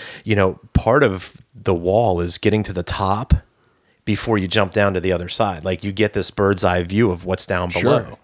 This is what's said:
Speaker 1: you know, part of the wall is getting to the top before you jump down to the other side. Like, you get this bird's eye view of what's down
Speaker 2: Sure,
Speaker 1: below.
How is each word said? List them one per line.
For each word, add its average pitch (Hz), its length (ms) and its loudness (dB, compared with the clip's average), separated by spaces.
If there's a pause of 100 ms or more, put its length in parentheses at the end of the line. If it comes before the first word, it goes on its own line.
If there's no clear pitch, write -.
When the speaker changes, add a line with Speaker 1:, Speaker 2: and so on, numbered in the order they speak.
(240)
Speaker 1:
you 110 120 0
know, 95 220 2 (160)
part 135 280 4
of 95 400 -2 (120)
the 101 200 -2
wall 92 460 2
is 87 180 -2
getting 104 260 0
to 98 80 -10
the 87 100 -6
top 101 520 -2 (720)
before 107 340 0
you 92 100 -2
jump 95 240 0
down 101 220 2
to 90 60 -2
the 92 120 0
other 87 160 -4
side. 90 360 -4
Like, 92 200 -4
you 101 80 -6
get 104 220 0
this 95 160 -4
bird's 101 340 2
eye 90 180 2
view 98 280 0
of 87 160 -6
what's 92 180 -2
down 90 260 -2
Speaker 2:
Sure, 110 300 2
Speaker 1:
below. - 240 -12